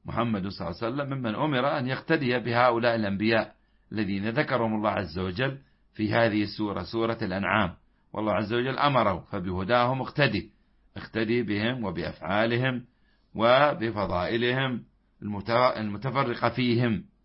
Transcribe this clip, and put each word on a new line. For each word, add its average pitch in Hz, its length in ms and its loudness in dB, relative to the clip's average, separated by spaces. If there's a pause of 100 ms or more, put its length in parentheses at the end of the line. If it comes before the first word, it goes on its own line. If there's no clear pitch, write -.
محمد 107 420 -2
صلى 95 200 -8
الله 90 160 -8
عليه 117 100 -4
وسلم 139 240 -4
ممن 117 180 -4
أمر 143 420 0
أن 127 100 -2
يقتدي 131 520 2
بهؤلاء 117 560 4
الأنبياء 107 600 2 (360)
الذين 101 380 -2
ذكرهم 117 460 0
الله 107 140 0
عز 95 300 -4
وجل 101 380 -2 (360)
في 107 200 -2
هذه 110 300 4
السورة، 101 400 -4
سورة 113 380 -2
الأنعام، 95 540 0 (380)
والله 104 200 -2
عز 101 200 -2
وجل 127 260 -2
أمره: 117 400 2 (120)
"فبهداهم 101 680 0
اقتدي"، 123 500 0 (460)
اقتدي 113 460 -2
بهم 110 400 -2
وبأفعالهم 107 1000 -2 (500)
وبفضائلهم 117 1500 2 (380)
المت-، 117 560 2
المتفرقة 113 720 -2
فيهم 120 540 2 (200)